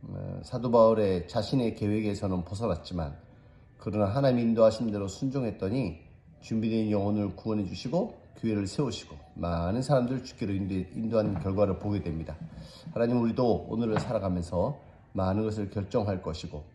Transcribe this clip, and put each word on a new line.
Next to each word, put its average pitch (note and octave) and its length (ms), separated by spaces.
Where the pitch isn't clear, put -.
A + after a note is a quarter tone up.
어, F#2+ 420
사도 B2 260
바울의 G#2+ 560
자신의 A2+ 480
계획에서는 G2+ 680
벗어났지만 F2 720
그러나 G#2 300
하나님 B2+ 320
인도하신 A2 420
대로 G2+ 160
순종했더니 A2+ 920
준비된 A2 520
영혼을 G#2 420
구원해 G#2+ 300
주시고 C3 500
교회를 G#2 320
세우시고 A#2 480
많은 E2+ 480
사람들을 B2+ 400
주께로 - 300
인도-, F#2+ 240
인도하는 G#2+ 440
결과를 G2 400
보게 G#2 200
됩니다. D#2+ 360
하나님, A#2+ 260
우리도 A2+ 480
오늘을 A2 300
살아가면서 F#2+ 800
많은 F#2+ 300
것을 G#2 280
결정할 G2+ 520
것이고 D#2+ 400